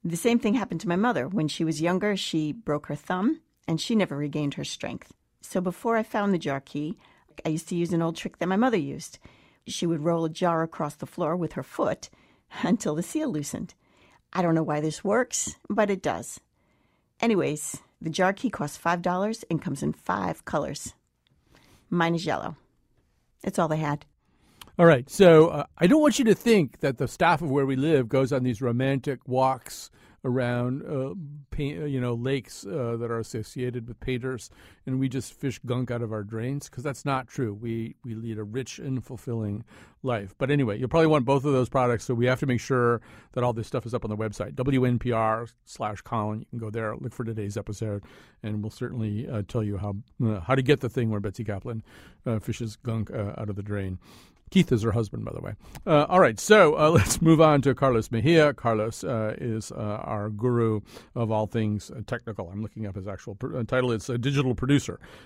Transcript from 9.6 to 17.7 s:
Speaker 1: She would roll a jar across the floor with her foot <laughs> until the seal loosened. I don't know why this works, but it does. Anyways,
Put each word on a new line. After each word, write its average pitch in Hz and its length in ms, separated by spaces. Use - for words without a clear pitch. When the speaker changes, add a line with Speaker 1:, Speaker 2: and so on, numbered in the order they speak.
Speaker 1:
She 185 200
would 165 160
roll 165 220
a 160 60
jar 165 320
across 160 340
the - 100
floor 170 300
with 175 160
her 135 100
foot - 460
<laughs> - 260
until 233 340
the 170 60
seal 302 280
loosened. - 440
I 185 100
don't 165 140
know 160 80
why 151 160
this 156 240
works, 240 520
but 208 220
it 190 120
does. - 380
Anyways, 156 560